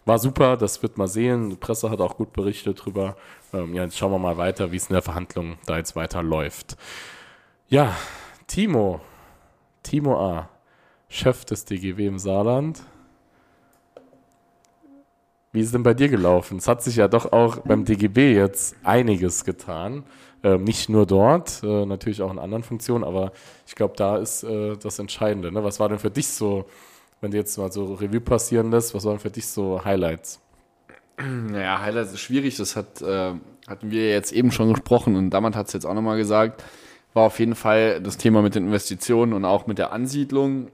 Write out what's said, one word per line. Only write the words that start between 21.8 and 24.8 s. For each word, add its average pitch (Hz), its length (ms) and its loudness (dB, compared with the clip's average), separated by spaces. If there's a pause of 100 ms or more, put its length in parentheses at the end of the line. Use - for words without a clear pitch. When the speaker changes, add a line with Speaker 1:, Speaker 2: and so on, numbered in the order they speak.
Speaker 1:
natürlich 101 360 -4
auch 95 100 -2
in 95 80 -10
anderen 104 240 -6
Funktionen, 117 400 -4
aber 92 300 -2 (340)
ich - 80 -20
glaub, 104 220 -2
da 101 180 2
ist, - 280 -4
äh, 104 340 -4
das 104 220 -10